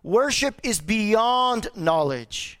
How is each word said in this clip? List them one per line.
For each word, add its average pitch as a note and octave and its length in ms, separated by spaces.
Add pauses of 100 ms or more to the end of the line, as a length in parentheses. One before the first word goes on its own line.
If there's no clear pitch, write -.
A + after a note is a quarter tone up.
Worship C4 600
is A3 160
beyond A3+ 960
knowledge. D3+ 840